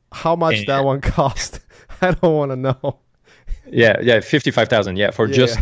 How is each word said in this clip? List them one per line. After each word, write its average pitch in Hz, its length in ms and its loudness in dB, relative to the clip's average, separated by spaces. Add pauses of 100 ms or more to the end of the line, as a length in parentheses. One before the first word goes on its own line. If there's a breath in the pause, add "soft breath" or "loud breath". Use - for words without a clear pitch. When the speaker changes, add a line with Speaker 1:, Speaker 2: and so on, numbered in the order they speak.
(120)
Speaker 1:
how - 240 -2
much 165 220 2
Speaker 2:
And 101 100 -6
Speaker 1:
that 139 160 0
one 139 160 0
cost? - 600 -4 (200 soft breath)
<laughs> - 220 -10
I 180 100 2
don't 160 220 2
wanna 139 220 -2
know. 131 420 -4 (680 soft breath)
Speaker 2:
Yeah, 113 340 2
yeah, 117 200 4
fifty-five 123 480 0
thousand, 98 280 0
yeah, 101 140 0
for 110 160 0
Speaker 1:
Yeah, 135 80 -4
Speaker 2:
just 120 280 2